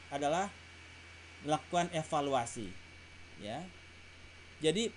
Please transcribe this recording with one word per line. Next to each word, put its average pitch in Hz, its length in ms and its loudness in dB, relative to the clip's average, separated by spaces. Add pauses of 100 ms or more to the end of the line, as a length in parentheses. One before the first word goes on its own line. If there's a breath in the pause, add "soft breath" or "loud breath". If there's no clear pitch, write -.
(120)
adalah 151 400 4 (960)
melakukan 170 480 4
evaluasi, 139 720 2 (720)
ya. 117 240 -4 (1000)
Jadi 180 360 6